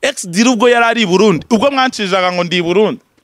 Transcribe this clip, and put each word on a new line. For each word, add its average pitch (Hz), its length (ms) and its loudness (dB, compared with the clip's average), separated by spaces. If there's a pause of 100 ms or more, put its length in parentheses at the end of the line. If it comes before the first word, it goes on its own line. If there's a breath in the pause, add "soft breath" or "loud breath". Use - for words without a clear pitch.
X 269 260 -6
Dira 214 220 0
ubwo 240 180 2
yari 240 160 2
ari 233 180 0
i 208 40 0
Burundi, 180 440 2
ubwo 240 200 2
mwancijaga 196 600 -2
ngo 180 120 -2
ndi 175 140 -4
i 175 40 0
Burundi. 175 380 0 (240)